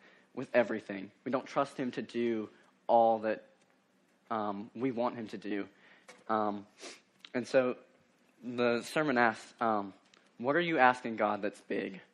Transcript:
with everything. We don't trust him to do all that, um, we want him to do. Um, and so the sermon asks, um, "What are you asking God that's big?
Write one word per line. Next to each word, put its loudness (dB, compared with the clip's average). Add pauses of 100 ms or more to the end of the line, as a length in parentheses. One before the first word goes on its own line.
(340)
with -8
everything. 0 (140)
We -4
don't -2
trust -2
him -4
to -8
do -4 (360)
all 6
that, -2 (840)
um, -4
we -2
want -2
him -8
to -10
do. -4 (600)
Um, 0 (680)
and -4
so 2 (680)
the 0
sermon 0
asks, 0
um, 0 (440)
"What 0
are 2
you 0
asking 4
God 0
that's -4
big? -6 (140)